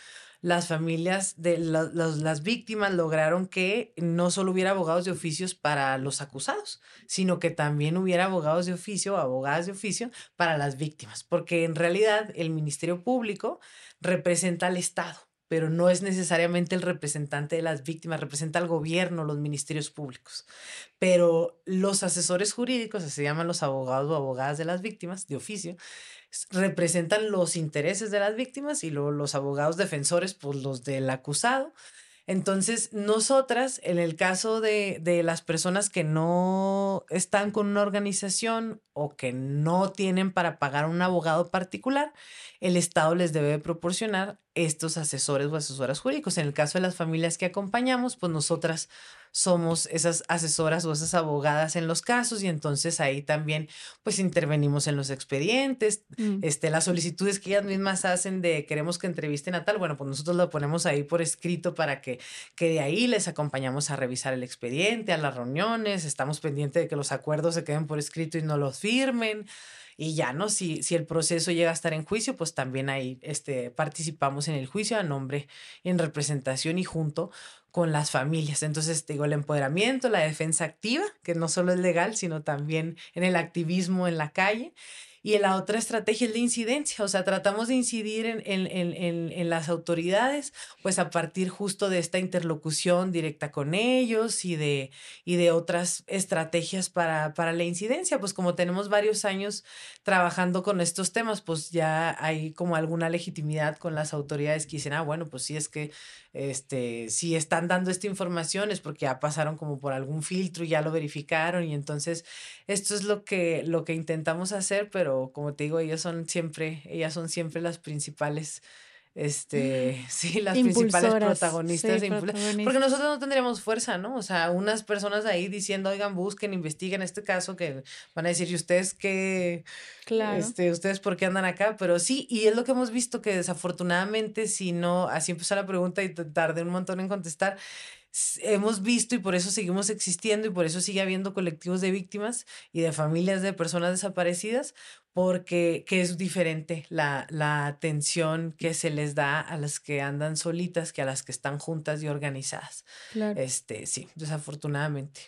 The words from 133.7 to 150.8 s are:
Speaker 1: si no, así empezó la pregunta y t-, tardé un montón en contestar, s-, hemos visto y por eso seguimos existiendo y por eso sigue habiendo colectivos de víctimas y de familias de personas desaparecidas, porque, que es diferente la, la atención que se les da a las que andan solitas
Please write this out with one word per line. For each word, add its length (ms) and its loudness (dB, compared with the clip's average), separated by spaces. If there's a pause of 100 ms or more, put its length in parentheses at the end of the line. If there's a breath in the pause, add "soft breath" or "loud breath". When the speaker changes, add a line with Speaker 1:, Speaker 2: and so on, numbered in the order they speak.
Speaker 1:
si 260 -2
no, 360 2
así 240 -2
empezó 240 -2
la 100 -2
pregunta 380 0
y 100 -2
t-, 120 -6
tardé 360 0
un 80 -4
montón 300 -2
en 80 -4
contestar, 480 -2 (560 loud breath)
s-, 280 -2 (140)
hemos 280 2
visto 340 2
y 20 -2
por 160 0
eso 160 0
seguimos 400 0
existiendo 560 0
y 40 0
por 140 2
eso 160 0
sigue 200 0
habiendo 340 -2
colectivos 460 -2
de 100 2
víctimas 560 -4 (260 loud breath)
y 100 0
de 100 2
familias 500 2
de 100 0
personas 380 0
desaparecidas, 840 0 (400 loud breath)
porque, 720 2
que 120 2
es 160 0
diferente 760 -2
la, 380 0
la 380 2
atención 920 0
que 160 0
se 160 -2
les 280 0
da 240 2
a 160 -6
las 240 -4
que 200 -2
andan 360 -2
solitas 560 -2